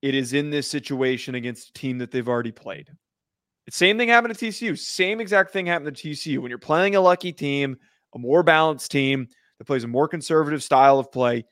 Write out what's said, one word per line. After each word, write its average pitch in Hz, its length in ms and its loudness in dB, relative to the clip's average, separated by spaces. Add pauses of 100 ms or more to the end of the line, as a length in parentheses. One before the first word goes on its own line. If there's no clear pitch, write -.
it 135 120 -2
is 127 180 -4
in 147 180 -2
this 147 180 -4
situation 131 680 -4
against 120 340 -10
a - 20 -20
team 127 260 -8
that 123 120 -8
they've 123 180 -4
already 120 240 -2
played. - 380 -16 (760)
The - 60 -20
same 196 240 4
thing 233 120 0
happened 233 260 4
to - 60 -14
T 226 100 -6
C 233 160 -8
U. 170 100 -2
Same 196 440 -4
exact 190 320 0
thing 190 140 -4
happened 151 280 -4
to - 80 -20
T 151 120 -8
C 151 180 -8
U. 135 100 -4
When 123 80 -10
you're 123 80 -10
playing 185 380 2
a 196 40 4
lucky 180 320 2
team, 139 440 -4 (380)
a - 40 -14
more 131 240 2
balanced 156 480 2
team 135 380 0 (300)
that 113 60 -20
plays 131 200 -2
a 117 40 -8
more 135 200 0
conservative 156 540 0
style 139 360 6
of 131 140 -4
play 120 400 0